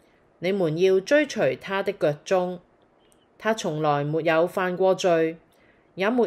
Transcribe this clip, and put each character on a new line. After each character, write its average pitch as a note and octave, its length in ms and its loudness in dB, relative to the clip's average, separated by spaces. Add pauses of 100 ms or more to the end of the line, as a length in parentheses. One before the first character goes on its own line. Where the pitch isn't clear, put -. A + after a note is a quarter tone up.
(400)
你 F#3 140 -2
們 E3 240 0
要 F#3+ 240 4
追 C#4+ 260 2
隨 E3 320 -2
他 G3 240 -6
的 G3+ 80 -4
腳 D3+ 240 -2 (100)
蹤。 F3+ 340 -2 (800)
他 A3 160 -2
從 D#3 280 -4
來 D3 240 0
沒 D3+ 180 -4
有 D#3+ 240 2
犯 F3+ 300 -4
過 F#3 180 2
罪， E3 400 0 (600)
也 F#3+ 140 -2
沒 B3 180 2